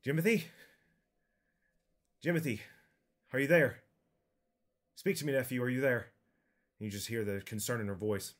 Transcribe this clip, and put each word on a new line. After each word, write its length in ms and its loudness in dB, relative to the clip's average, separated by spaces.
Jimothy? 420 2
Jimothy, 360 0
are 60 -2
you 80 2
there? 340 4
Speak 220 0
to 80 -6
me, 60 0
nephew, 300 0
are 60 0
you 120 0
there? 280 2
And 80 -8
you 40 -4
just 180 -8
hear 160 -2
the 180 -4
concern 380 -6
in 80 -4
her 60 -4
voice. 460 -4